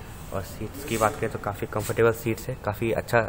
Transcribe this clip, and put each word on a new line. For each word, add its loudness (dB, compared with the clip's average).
और -2
seats -8
की -2
बात 6
करें -2
तो -6
काफ़ी -4
comfortable 4
seats -2
है, -6
काफ़ी 0
अच्छा 4